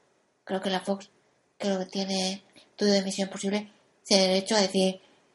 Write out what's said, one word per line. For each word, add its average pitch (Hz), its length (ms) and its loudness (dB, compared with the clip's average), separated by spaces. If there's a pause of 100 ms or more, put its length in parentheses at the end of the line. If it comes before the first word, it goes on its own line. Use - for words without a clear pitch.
(440)
creo 196 180 -4
que 202 80 -4
la 190 120 -2
Fox, 196 280 -6 (480)
creo 196 220 -2
que 185 60 -4
tiene 190 580 -4 (120)
estudio - 380 0
de 196 100 4
Misión 190 240 -4
Imposible, 196 440 -6 (340)
tiene 190 220 4
derecho 190 280 2
a 208 60 4
decir, 185 400 2 (340)